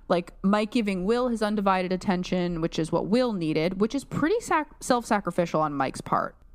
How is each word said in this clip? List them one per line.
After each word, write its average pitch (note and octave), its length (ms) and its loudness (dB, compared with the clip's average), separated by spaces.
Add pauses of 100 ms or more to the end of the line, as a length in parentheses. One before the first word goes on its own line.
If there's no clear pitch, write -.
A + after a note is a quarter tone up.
Like, F3+ 240 0 (100)
Mike G#3 300 2
giving G3+ 320 0
Will A#3+ 240 0
his A3+ 140 -2
undivided G3 500 2
attention, F3+ 680 0
which E3 180 -2
is D#3+ 120 -2
what E3+ 160 0
Will A#3+ 260 2
needed, E3 480 -2
which A3 140 0
is C#4 100 -4
pretty E4+ 360 0
sac-, D#4+ 400 -2
self-sacrificial G3 800 0
on D3+ 140 -2
Mike's C3+ 260 -4
part. - 340 -2 (200)